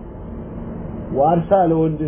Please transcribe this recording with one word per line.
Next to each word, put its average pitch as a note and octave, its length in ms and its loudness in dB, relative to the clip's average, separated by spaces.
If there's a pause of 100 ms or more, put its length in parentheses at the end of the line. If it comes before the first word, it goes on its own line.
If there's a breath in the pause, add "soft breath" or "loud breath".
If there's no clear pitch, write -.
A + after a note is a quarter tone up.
(1120)
ዋርሳ E3+ 380 2 (140)
ለወንድ D#3+ 420 2